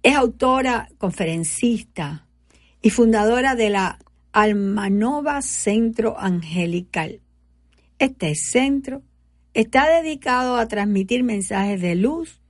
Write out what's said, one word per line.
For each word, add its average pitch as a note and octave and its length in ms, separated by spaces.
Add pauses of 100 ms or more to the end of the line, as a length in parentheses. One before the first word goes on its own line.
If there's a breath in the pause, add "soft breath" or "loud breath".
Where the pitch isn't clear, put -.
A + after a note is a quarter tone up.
Es C4+ 140
autora, B3+ 800
conferencista E3 1300 (560 soft breath)
y A3 80
fundadora A#3 680
de A3 140
la F#3+ 300 (320)
Alma G3+ 580
Nova C#4+ 520
Centro A3+ 800
Angelical. F3 1000 (760)
Este C4 360
centro C4+ 680 (500)
está B3 340 (140)
dedicado B3+ 560
a A3+ 100
transmitir G#3 560
mensajes G3+ 560
de F3 160
luz D4+ 540